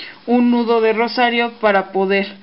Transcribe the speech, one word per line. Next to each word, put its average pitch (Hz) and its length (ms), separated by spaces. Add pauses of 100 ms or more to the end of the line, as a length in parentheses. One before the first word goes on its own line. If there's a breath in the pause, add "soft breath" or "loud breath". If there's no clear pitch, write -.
(260 loud breath)
un 240 260
nudo 233 300
de 220 120
rosario 233 680
para 196 320
poder 190 360 (160)